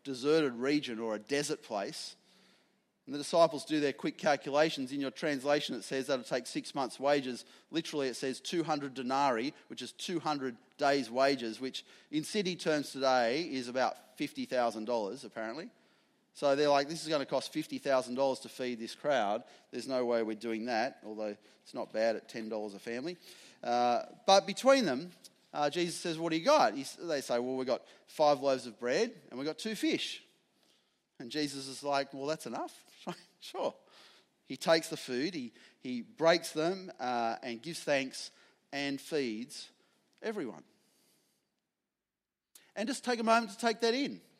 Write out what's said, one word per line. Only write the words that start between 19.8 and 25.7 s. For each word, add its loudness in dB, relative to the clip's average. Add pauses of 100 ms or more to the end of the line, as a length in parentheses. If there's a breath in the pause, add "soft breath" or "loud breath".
no 0
way 2
we're -2
doing -4
that," 0
although -6 (280 soft breath)
it's -18
not -8
bad 2
at -12
ten -8
dollars -6
a -14
family. -8 (480 loud breath)
Uh, 2 (240)
but 8
between 4
them, 0 (420)
uh, 2
Jesus -2